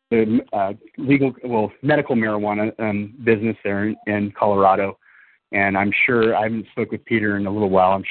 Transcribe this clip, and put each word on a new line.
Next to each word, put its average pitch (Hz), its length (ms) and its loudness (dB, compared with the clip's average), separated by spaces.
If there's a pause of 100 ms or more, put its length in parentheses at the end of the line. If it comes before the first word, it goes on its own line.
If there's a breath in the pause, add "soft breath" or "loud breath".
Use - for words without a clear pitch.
the, 113 300 2 (140)
uh, 101 200 -2 (240)
legal, 135 360 2 (100)
well, 113 280 -2 (100)
medical 143 340 0
marijuana, 107 640 -2
um, 104 440 -4
business 110 400 0
there 101 260 -2
in, 107 60 -4 (120)
in 104 240 -2
Colorado. 98 680 2 (560 soft breath)
And 98 240 0
I'm 101 140 0 (140)
sure, 113 300 2
I 104 80 0
haven't 110 280 -4
spoke 113 200 -6
with 107 140 -10
Peter 107 320 -2
in 101 80 -4
a 95 60 -4
little 104 180 0
while. 92 240 4
I'm 95 180 -2